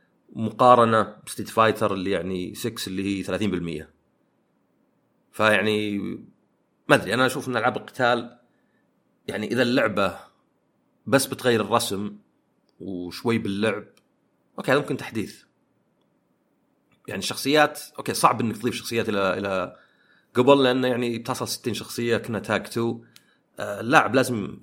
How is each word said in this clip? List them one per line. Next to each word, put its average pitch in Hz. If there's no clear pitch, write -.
مقارنة 113
بستيت -
فايتر 110
اللي 95
يعني 92
سكس 113
اللي 98
هي 92
ثلاثين 95
بالمية. 82
فيعني 107
ما 151
أدري، 95
أنا 127
أشوف 131
إن 123
ألعاب 117
القتال -
يعني 104
إذا 127
اللعبة 110
بس 135
بتغير 117
الرسم 101
وشوي 92
باللعب، 104
أوكي، -
هذا 139
ممكن 139
تحديث. -
يعني 98
الشخصيات، 147
أوكي، 123
صعب 123
إنك 110
تضيف 113
شخصيات 113
إلى، 98
إلى 95
قبل، 135
لأنه 127
يعني 120
تصل 120
ستين -
شخصية، 117
كنا 107
تاج 101
تو. 117
آه، 104
اللاعب 113
لازم 123